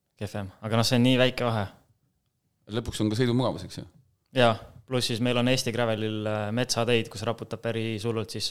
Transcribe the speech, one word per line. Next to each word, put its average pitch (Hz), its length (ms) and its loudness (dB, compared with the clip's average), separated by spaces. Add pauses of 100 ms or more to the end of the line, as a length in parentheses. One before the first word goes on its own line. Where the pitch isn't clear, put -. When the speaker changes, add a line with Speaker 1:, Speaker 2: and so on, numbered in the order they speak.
(180)
Speaker 1:
kehvem. 101 320 -8 (120)
Aga 110 180 0
noh, 117 60 4
see 127 120 2
on 120 80 6
nii 127 160 6
väike 123 240 2
vahe. 110 220 0 (1040)
Speaker 2:
Lõpuks 117 280 -4
on 107 80 2
ka 107 100 -2
sõidumugavus, 120 480 0
eks - 100 -14
ju? - 80 -12 (480)
Speaker 1:
Jaa, 117 240 6 (300)
pluss 123 240 0
siis 110 100 -2
meil 123 160 2
on 120 160 2
Eesti 127 220 0
gravelil, 110 500 -2
eh, 107 260 -2
metsateid, 117 640 0
kus 104 160 -8
raputab 110 320 -6
päris 113 480 -4
hullult, 110 240 -4
siis 107 180 -4